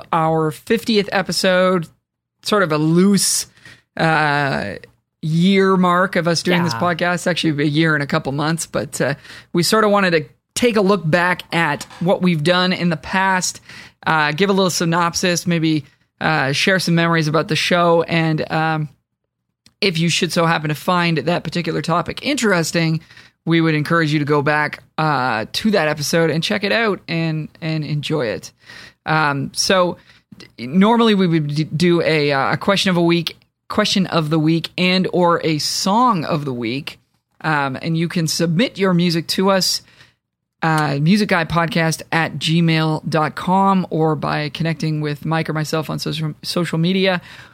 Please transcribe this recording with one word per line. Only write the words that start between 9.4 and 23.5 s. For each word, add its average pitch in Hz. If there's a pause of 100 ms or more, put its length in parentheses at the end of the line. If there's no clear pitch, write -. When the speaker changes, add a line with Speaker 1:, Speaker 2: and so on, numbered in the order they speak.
Speaker 1:
we 170
sort 220
of 214
wanted 196
to 156 (280)
take 240
a 214
look 196
back 175 (100)
at 160 (160)
what 175
we've 170
done 180
in 175
the 160
past, 190 (460)
uh, 151
give 180
a 202
little 190
synopsis, 170
maybe, 160 (380)
uh, 147
share 185
some 170
memories 165
about 151
the 156
show, 170
and, 160
um, 160 (920)
if 185
you 170
should 165
so 165
happen 165
to 151
find 170
that 160
particular 160
topic 165
interesting, 170 (440)
we 165